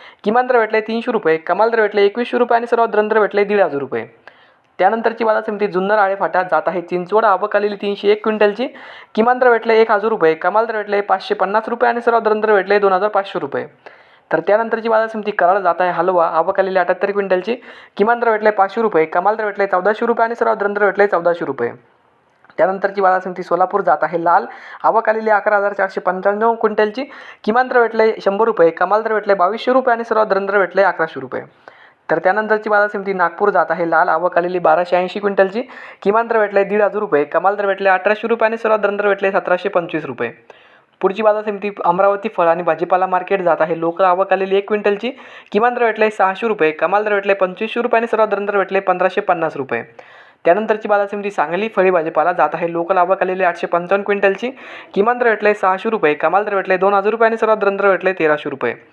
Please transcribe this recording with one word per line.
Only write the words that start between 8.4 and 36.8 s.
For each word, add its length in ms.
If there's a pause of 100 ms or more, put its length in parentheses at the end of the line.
किमान 240
दर 100
भेटले 320
एक 100
हजार 180
रुपये, 240
कमाल 320
दर 120
भेटले 240
पाचशे 340
पन्नास 340
रुपये 200
आणि 120
सर्वात 200
दर 320
भेटले 260
दोन 140
हजार 160
पाचशे 300
रुपये. 260 (640)
तर 80
त्यानंतरची 500
बाजार 180
समिती 240
कराड 260
जात 220
आहे 120
हलवा, 360
आवक 320
आलेली 200
अठ्याहत्तर 320
क्विंटलची, 440 (420)
किमान 220
दर 120
भेटले 200
पाचशे 300
रुपये, 240
कमाल 300
दर 100
भेटले 220
चौदाशे 380
रुपये 200
आणि 100
सर्वात 220
दर 280
भेटले 220
चौदाशे 380
रुपये. 260 (880)
त्यानंतरची 440
बाजार 180
समिती 240
सोलापूर 380
जात 200
आहे 220
लाल, 220 (380)
आवक 260
आलेली 200
अकरा 280
हजार 160
चारशे 280
पंच्याण्णव 540
क्विंटलची, 480 (400)
किमान 240
दर 120
भेटले 420
शंभर 240
रुपये, 240
कमाल 320
दर 120
भेटले 200
बावीसशे 400
रुपये 200
आणि 100
सर्वात 220
दर 320
भेटले 260
अकराशे 360
रुपये. 220 (680)
तर 100
त्यानंतरची 500
बाजार 180
समिती 260
नागपूर 360
जात 200
आहे 200
लाल, 200
आवक 280
आलेली 220
बाराशे 380
ऐंशी 220
क्विंटलची, 420 (400)
किमान 260
दर 120
भेटले 240
दीड 180